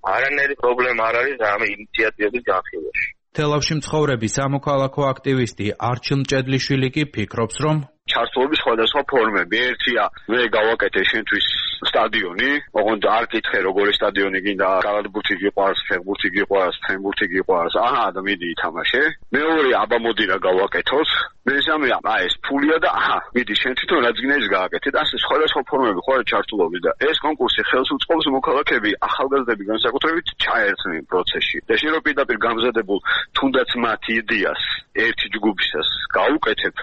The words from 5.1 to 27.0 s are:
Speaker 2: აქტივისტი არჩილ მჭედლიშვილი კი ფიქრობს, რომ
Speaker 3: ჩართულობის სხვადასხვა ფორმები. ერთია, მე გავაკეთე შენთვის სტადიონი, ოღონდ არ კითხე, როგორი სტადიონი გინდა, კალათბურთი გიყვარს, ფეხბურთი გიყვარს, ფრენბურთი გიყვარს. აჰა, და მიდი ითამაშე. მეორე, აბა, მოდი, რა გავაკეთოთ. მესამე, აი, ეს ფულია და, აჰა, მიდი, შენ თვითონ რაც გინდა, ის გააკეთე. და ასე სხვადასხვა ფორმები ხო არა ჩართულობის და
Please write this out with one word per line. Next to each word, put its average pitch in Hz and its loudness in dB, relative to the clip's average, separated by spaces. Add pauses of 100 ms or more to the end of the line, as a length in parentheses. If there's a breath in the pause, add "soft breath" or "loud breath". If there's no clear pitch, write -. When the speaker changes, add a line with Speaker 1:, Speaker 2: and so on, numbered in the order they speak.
Speaker 2:
აქტივისტი 131 -2 (240)
არჩილ 123 -2
მჭედლიშვილი 131 0
კი 151 0 (120)
ფიქრობს, 110 -4
რომ 156 2 (340)
Speaker 3:
ჩართულობის 127 0
სხვადასხვა 117 2
ფორმები. 107 2 (140)
ერთია, 117 0 (260 loud breath)
მე 120 2 (100)
გავაკეთე 107 2
შენთვის 104 0 (440)
სტადიონი, 110 0 (240)
ოღონდ 107 2
არ 110 4
კითხე, - -2
როგორი 98 2
სტადიონი 98 0
გინდა, 98 0 (160)
კალათბურთი 104 -2
გიყვარს, 98 0
ფეხბურთი 95 -2
გიყვარს, 95 2
ფრენბურთი 98 -2
გიყვარს. 90 2
აჰა, 120 2
და 95 -6
მიდი 92 -2
ითამაშე. 85 -2 (280)
მეორე, 151 2 (120)
აბა, 110 2
მოდი, 107 0
რა 95 0
გავაკეთოთ. 95 2 (400)
მესამე, 143 0 (180)
აი, 107 2
ეს 87 0 (100)
ფულია 143 2
და, 180 2
აჰა, 104 0 (180)
მიდი, 110 -2
შენ 123 0
თვითონ 175 0
რაც 117 2
გინდა, 139 2
ის 104 -2
გააკეთე. 92 0
და 139 0
ასე 147 -2
სხვადასხვა 151 2 (100)
ფორმები 117 2
ხო - 0
არა 123 2
ჩართულობის 92 0
და 82 4 (180)